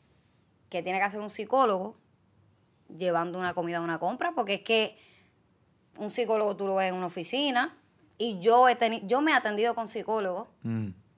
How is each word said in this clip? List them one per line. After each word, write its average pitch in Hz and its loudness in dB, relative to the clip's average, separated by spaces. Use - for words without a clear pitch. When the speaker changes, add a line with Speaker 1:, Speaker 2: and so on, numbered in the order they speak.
Speaker 1:
qué 175 -6
tiene 185 -2
que 196 0
hacer 208 -4
un 208 -8
psicólogo 220 0
llevando 170 0
una 180 -2
comida 170 -2
a 170 -4
una 170 -4
compra, 247 -2
porque 202 0
es 196 -4
que 220 0
un 208 -8
psicólogo 214 0
tú 196 -4
lo 190 0
ves 190 2
en 180 -2
una 185 -4
oficina, 254 -2
y 220 -4
yo 233 8
he 240 2
teni-, 226 0
yo 240 2
me 311 2
he - 2
atendido 226 2
con 226 -6
psicólogos, 208 -4
Speaker 2:
Mm. 113 -4